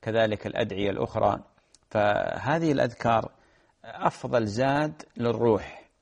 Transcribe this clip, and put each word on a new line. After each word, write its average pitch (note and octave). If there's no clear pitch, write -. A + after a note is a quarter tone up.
كذلك A2
الأدعية G2+
الأخرى، G#2
فهذه G#2+
الأذكار A#2
أفضل B2+
زاد C3+
للروح A#2